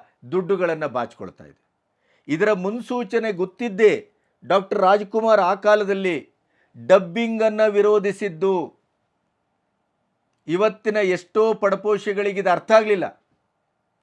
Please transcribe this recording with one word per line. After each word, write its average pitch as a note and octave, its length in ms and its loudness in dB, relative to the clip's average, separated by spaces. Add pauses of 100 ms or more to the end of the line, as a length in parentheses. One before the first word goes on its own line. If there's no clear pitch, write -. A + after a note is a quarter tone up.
(320)
ದುಡ್ಡುಗಳನ್ನ E3+ 540 -2
ಬಾಚಿಕೊಳ್ತಾ A2+ 580 -10
ಇದೆ. D2 200 -20 (640)
ಇದರ F#3+ 260 0
ಮುನ್ಸೂಚನೆ A3 760 -6
ಗೊತ್ತಿದ್ದೇ F#3+ 800 0 (340)
ಡಾಕ್ಟರ್ F#3+ 340 0
ರಾಜ್ಕುಮಾರ್ G#3 640 2
ಆ F#3 140 2
ಕಾಲದಲ್ಲಿ G3 720 0 (580)
ಡಬ್ಬಿಂಗನ್ನ G#3+ 800 2
ವಿರೋಧಿಸಿದ್ದು. G3 1080 0 (1700)
ಇವತ್ತಿನ G#3 500 -2
ಎಷ್ಟೋ G#3 560 0
ಪಡಪೋಷಿಗಳಿಗೆ G3+ 880 -2
ಇದು F#3 80 0
ಅರ್ಥ E3+ 220 0
ಆಗ್ಲಿಲ್ಲ. G#3 520 2 (800)